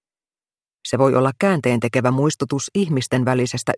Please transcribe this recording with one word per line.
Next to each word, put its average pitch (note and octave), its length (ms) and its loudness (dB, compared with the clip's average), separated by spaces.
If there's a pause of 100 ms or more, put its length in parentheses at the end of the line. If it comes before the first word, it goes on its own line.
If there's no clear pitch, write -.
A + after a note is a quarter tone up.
(880)
Se A#2+ 100 -2
voi C3 180 4
olla C3 240 2
käänteentekevä B2 720 0
muistutus C#3 640 -2
ihmisten C3 500 0
välisestä B2+ 520 -2